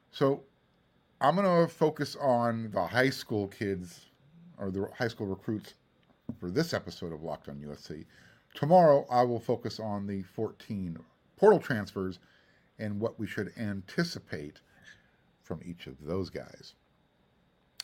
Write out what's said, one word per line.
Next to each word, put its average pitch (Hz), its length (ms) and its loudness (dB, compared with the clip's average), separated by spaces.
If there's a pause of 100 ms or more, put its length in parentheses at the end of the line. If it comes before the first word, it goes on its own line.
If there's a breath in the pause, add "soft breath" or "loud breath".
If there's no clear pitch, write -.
(120)
So 139 300 2 (800)
I'm 147 140 4
gonna 175 320 4
focus 156 520 0
on 117 520 2
the 92 160 -2
high 127 240 2
school 104 380 -2
kids 92 580 -6 (500)
or 98 140 -6
the 98 260 -4
high 120 120 0
school 110 180 -8
recruits 98 480 -6 (640)
for 90 100 -6
this 156 240 -2
episode 87 400 -8
of 76 80 -12
Locked 76 280 -8
On 71 100 -12
U 73 120 -12
S 71 100 -14
C. 80 240 -14 (500 soft breath)
Tomorrow, 151 560 8
I 123 120 6
will 120 160 2
focus 110 400 -2
on 101 280 -4
the 98 160 -4
fourteen 98 720 -6 (400)
portal 190 220 8
transfers 98 580 -4 (600 soft breath)
and 104 200 -6
what 110 200 -4
we 104 80 -4
should 98 300 -8
anticipate 101 1040 -6 (840 soft breath)
from 80 220 -10
each 85 220 -14
of 67 140 -14
those 85 280 -4
guys. - 440 -16 (1120)